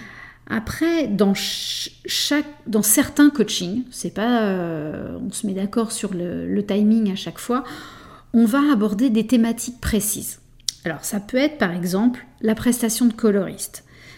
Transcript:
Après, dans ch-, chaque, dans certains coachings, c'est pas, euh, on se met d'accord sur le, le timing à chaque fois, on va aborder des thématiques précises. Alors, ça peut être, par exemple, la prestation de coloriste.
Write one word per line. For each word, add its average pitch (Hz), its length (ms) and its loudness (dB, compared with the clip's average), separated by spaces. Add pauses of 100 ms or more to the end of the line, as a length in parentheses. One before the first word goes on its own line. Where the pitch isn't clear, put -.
(460)
Après, 285 600 -2
dans 196 240 4
ch-, - 720 -6
chaque, - 400 -2 (220)
dans 214 160 0
certains 294 480 6
coachings, 214 600 -2
c'est - 220 -8
pas, 226 300 2
euh, 170 760 -4 (100)
on 196 60 -8
se - 140 -8
met 196 80 -2
d'accord 202 360 -2
sur 196 220 -6
le, 170 340 -6
le 202 200 0
timing 208 440 4
à 190 60 -4
chaque - 220 -10
fois, 247 260 -4 (680)
on 233 100 8
va 233 160 2 (100)
aborder 214 380 2
des 220 180 2
thématiques 233 540 0
précises. - 600 -4 (440)
Alors, 156 180 -6
ça - 180 -4
peut 254 180 -2
être, 302 180 2
par 185 180 0
exemple, 185 520 0 (160)
la 214 120 2
prestation 240 520 0
de 220 80 4
coloriste. 196 680 -2 (340)